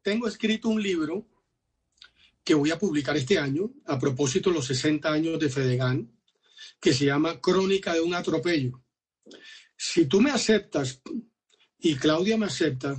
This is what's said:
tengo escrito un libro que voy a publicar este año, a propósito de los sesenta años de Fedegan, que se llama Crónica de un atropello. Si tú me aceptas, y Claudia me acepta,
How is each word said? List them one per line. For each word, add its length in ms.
tengo 240
escrito 420
un 140
libro 420
que 100
voy 160
a 80
publicar 400
este 220
año, 320
a 100
propósito 540
de 60
los 100
sesenta 440
años 280
de 100
Fedegan, 600
que 140
se 120
llama 360
Crónica 540
de 60
un 120
atropello. 640
Si 300
tú 160
me 80
aceptas, 720
y 160
Claudia 420
me 80
acepta, 540